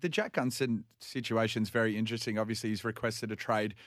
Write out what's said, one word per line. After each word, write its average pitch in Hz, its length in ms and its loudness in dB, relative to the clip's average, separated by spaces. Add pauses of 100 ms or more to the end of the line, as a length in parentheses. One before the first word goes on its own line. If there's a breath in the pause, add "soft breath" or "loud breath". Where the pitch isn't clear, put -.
the 175 80 0
Jack 160 260 0
Gunston 123 500 0 (160)
situation's 113 720 0
very 110 260 4
interesting. 110 420 -2
Obviously, 110 320 0
he's 104 140 -2
requested 113 460 -2
a 107 60 -2
trade 107 380 0 (120)